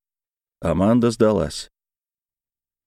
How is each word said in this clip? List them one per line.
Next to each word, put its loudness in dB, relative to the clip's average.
Аманда 0
сдалась. -2